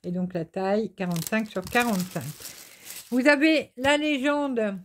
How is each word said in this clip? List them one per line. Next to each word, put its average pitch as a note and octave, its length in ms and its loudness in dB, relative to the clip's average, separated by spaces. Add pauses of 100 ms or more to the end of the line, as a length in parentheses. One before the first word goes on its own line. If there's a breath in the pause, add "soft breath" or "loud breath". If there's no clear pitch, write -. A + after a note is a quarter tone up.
Et F3+ 80 -4
donc, F3+ 220 -4
la E3 100 -2
taille, F#3+ 500 -2
quarante-cinq F3+ 540 -2
sur F#3 140 -6
quarante-cinq. F#3 600 -2 (840 loud breath)
Vous B3 160 2
avez D4 500 4
la C#4 200 2
légende. C#4 880 0